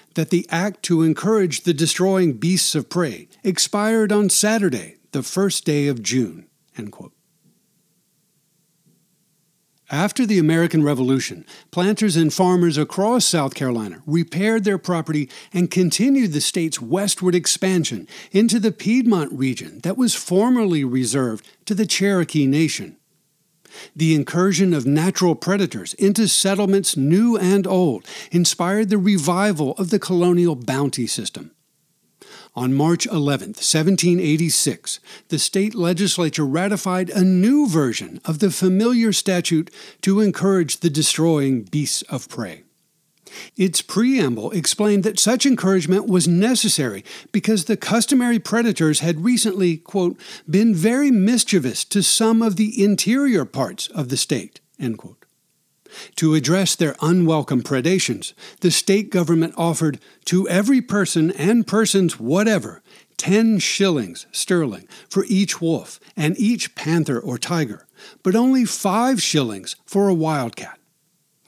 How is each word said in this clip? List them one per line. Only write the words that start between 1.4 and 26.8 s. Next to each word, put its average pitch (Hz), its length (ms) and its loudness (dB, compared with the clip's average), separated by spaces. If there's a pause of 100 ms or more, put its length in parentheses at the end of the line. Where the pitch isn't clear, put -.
the 175 120 0
destroying 180 600 0
beasts 165 400 -2
of - 140 -4
prey 147 400 -6 (140)
expired 214 720 0
on 208 180 2
Saturday, 196 640 -2 (160)
the 131 120 -4
first - 400 -4
day 147 240 0
of 120 140 -4
June," 104 440 -4 (320)
end 104 140 -12
quote. - 180 -20 (2750)
After 196 340 -2
the 202 140 2
American 160 440 2
Revolution, 131 640 0 (260)
planters 190 460 0
and 156 160 2
farmers 175 460 2
across 208 480 0
South 147 280 -2
Carolina 113 520 -6
repaired 185 580 0
their 196 140 0
property 170 500 -4 (240)
and 175 180 0
continued 208 640 2
the 147 80 -2
state's 160 400 -4
westward 185 540 -2
expansion 180 720 -2 (240)
into 220 260 4
the 202 140 0
Piedmont 214 580 0
region 131 520 -6
that 190 160 -4
was 247 160 2
formerly 196 720 2
reserved 123 600 -2 (200)
to 214 80 -4
the 104 120 0
Cherokee 175 600 0
Nation. 147 500 -2 (1000)
The 160 200 2
incursion 180 580 2
of 127 140 0
natural 165 480 2
predators 175 600 -4
into 202 340 2
settlements 196 680 0